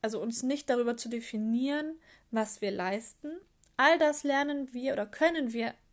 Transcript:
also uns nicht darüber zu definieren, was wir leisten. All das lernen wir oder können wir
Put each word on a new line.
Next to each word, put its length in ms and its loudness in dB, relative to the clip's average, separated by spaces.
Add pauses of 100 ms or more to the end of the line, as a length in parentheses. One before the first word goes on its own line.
also 200 -2
uns 220 -4
nicht 260 -2
darüber 280 2
zu 120 -6
definieren, 840 -2 (360)
was 300 0
wir 100 -2
leisten. 600 -6 (460)
All 200 8
das 260 2
lernen 500 0
wir 200 -2
oder 120 -2
können 480 0
wir 200 -2 (200)